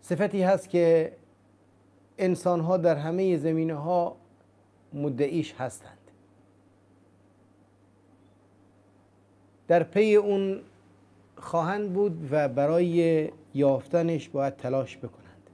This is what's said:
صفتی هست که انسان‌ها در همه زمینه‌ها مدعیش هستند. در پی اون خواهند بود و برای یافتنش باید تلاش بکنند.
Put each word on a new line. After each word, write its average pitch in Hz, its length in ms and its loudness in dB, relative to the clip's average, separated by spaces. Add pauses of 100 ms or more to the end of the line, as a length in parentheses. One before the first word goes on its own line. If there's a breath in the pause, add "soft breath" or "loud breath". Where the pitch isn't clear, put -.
صفتی 190 420 -2
هست 185 260 2
که 165 480 4 (1000)
انسان‌ها 180 580 0
در 165 200 2
همه 170 400 -2
زمینه‌ها 160 800 -2 (760)
مدعیش 143 640 -4
هستند. - 400 -12 (3750)
در 170 140 4
پی 208 320 2
اون 196 460 2 (760)
خواهند 185 560 -4
بود 175 380 -2
و 147 180 2
برای 165 840 0 (240)
یافتنش 143 760 0
باید 139 280 -4
تلاش 131 420 -6
بکنند. - 560 -18